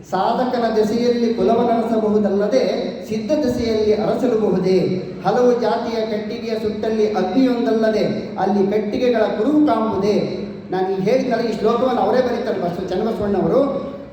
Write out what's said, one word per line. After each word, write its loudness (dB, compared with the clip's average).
"ಸಾಧಕನ 0
ದೆಸೆಯಲ್ಲಿ 2
ಕುಲವನರಸಬಹುದಲ್ಲದೆ 2
ಸಿದ್ಧ -4
ದೆಸೆಯಲ್ಲಿ 0
ಅರಸಲಬಹುದೇ, 2
ಹಲವು 4
ಜಾತಿಯ -2
ಕಟ್ಟಿಗೆಯ -6
ಸುಟ್ಟಲ್ಲಿ -2
ಅಗ್ನಿಯೊಂದಲ್ಲದೆ 0
ಅಲ್ಲಿ 2
ಕಟ್ಟಿಗೆಗಳ 0
ಕುರುಹು 2
ಕಾಂಬುದೇ." 0
ನಾನು -2
ಈಗ -2
ಹೇಳಿದ್ನಲ್ಲ, 0
ಈ -4
ಶ್ಲೋಕವನ್ನು 0
ಅವರೇ 2
ಬರೀತಾರೆ -2
ಬಸವ-, -4
ಚನ್ನಬಸವಣ್ಣವರು. 0